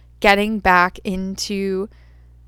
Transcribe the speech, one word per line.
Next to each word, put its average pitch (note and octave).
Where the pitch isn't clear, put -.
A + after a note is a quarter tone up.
getting G#3
back F3+
into F#3+